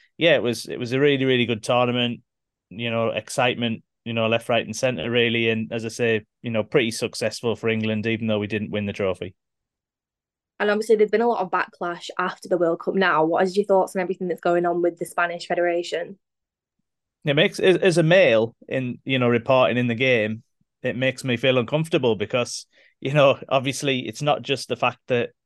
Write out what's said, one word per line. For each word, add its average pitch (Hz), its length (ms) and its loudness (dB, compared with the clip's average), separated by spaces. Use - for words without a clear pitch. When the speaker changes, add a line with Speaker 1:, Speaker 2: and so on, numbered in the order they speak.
Speaker 1:
yeah, 160 200 4
it 101 60 2
was, 117 240 -2
it - 120 -8
was 120 140 -6
a 131 80 0
really, 139 260 2
really 127 180 2
good 113 180 -4
tournament, 123 600 0
you 117 200 -8
know, 113 200 -2
excitement, 120 720 -4
you 117 100 -6
know, 113 120 0
left, 113 220 -2
right 117 160 0
and 107 100 -10
centre, 120 360 -4
really. 117 380 2
And 110 240 -2
as 113 120 -6
I 113 40 -6
say, 113 360 -2
you 123 80 -8
know, 110 140 -2
pretty 113 260 2
successful 110 680 -4
for 113 120 -4
England, 110 380 -2
even 113 200 -2
though 107 120 0
we 104 80 -4
didn't 104 240 -4
win 101 160 -4
the 101 60 -6
trophy. 95 420 -4
Speaker 2:
And 208 100 0
obviously 220 260 2
there's 208 140 4
been 214 100 2
a 233 80 2
lot 233 120 0
of 185 120 -6
backlash - 640 -6
after 180 300 -6
the 180 100 0
World 165 220 0
Cup - 140 -4
now. 170 300 2
What 165 200 2
is 185 120 -2
your 202 100 2
thoughts 190 280 2
on 190 80 -2
everything 185 240 -6
that's 165 140 -4
going 175 260 2
on 170 160 0
with 170 160 0
the 175 80 -6
Spanish 175 400 -4
Federation? 175 720 -2
Speaker 1:
It 147 100 2
makes, 190 260 2
as, 180 160 6
as 175 220 2
a 170 40 4
male 143 540 4
in, 127 380 -6
you 131 160 0
know, 120 80 4
reporting 120 480 4
in 123 100 0
the 120 80 -2
game, 113 480 2
it 120 140 -4
makes 131 260 -2
me 127 140 -2
feel 127 220 2
uncomfortable 131 580 0
because, 120 500 -4
you 131 120 -6
know, 139 260 6
obviously 135 600 -2
it's 110 140 -8
not 143 200 0
just 135 260 -6
the 127 60 -2
fact 123 240 -2
that, 120 220 0